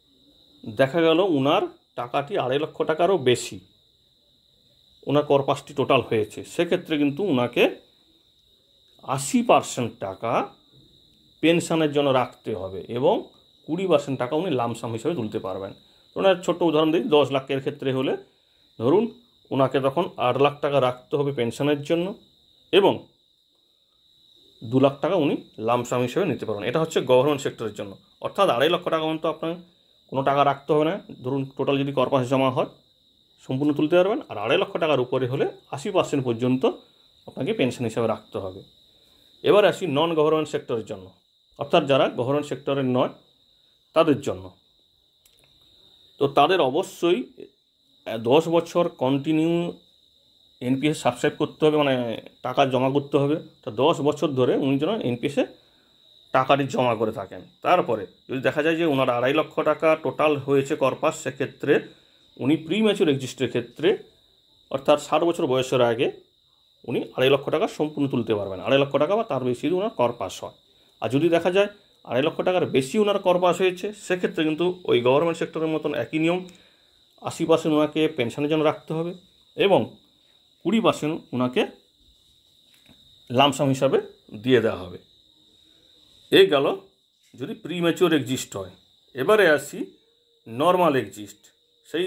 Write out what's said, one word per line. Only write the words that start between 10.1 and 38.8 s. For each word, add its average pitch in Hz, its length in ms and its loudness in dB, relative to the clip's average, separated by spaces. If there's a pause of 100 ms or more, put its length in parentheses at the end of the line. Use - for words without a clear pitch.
পেনশনের 160 480 2
জন্য 143 180 2
রাখতে 127 460 -2
হবে 95 320 -10
এবং 131 280 0 (520)
কুড়ি 180 200 -4
পার্সেন্ট 139 320 2
টাকা 123 160 -4
উনি 175 160 -2
লামসাম 120 420 -4
হিসেবে 143 220 -4
তুলতে 110 240 -6
পারবেন। 95 320 -8 (440)
ধরুন, 180 100 0
একটা 180 180 2
ছোট্ট 175 180 -2
উদাহরণ 160 300 2
দিই, 165 120 2
দশ 147 280 4
লাখের 135 280 -2
ক্ষেত্রে 139 340 -6
হলে 131 200 -2 (640)
ধরুন 151 240 4 (480)
ওনাকে 135 280 2
তখন 139 240 0 (140)
আট 123 200 0
লাখ 143 240 2
টাকা 143 200 0
রাখতে - 360 -2
হবে 143 160 -2
পেনশনের 139 480 -2
জন্য 170 260 -2 (640)
এবং 190 200 6 (1700)
দু 123 180 -2
লাখ 135 200 4
টাকা 160 160 -2
উনি 165 200 0 (220)
লামসাম 120 440 0
হিসেবে 127 240 0
নিতে 123 200 -4
পারবেন। 104 240 -6
এটা 127 100 0
হচ্ছে 160 220 -2
গভর্নমেন্ট 135 400 4
সেক্টরের 117 320 -8
জন্য। 101 180 -12 (300)
অর্থাৎ - 280 0
আড়াই 131 200 2
লক্ষ 175 200 -2
টাকা 160 140 0
পর্যন্ত 156 220 -4
আপনার 160 280 -4 (560)
কোনো 131 140 -4
টাকা 139 220 2
রাখতে 139 280 0
হবে 151 120 2
না। 170 100 -2 (280)
ধরুন, 135 180 -4 (160)
টোটাল 139 200 0
যদি 139 140 -2
কর্পাস 135 380 2
জমা 131 200 2
হয়, 139 200 -2 (800)
সম্পূর্ণ 143 240 0
তুলতে 151 220 0
পারবেন। 190 240 2 (100)
আর 110 80 -10
আড়াই 117 200 2
লক্ষ 190 200 -4
টাকার 156 220 2
উপরে 127 280 -2
হলে 147 180 -2 (260)
আশি 135 200 -8
পার্সেন্ট 156 340 0
পর্যন্ত 127 380 0 (640)
আপনাকে 139 260 -6
পেনশন 127 320 -2
হিসাবে 113 220 -2
রাখতে 107 300 -6
হবে। 95 240 -10 (840)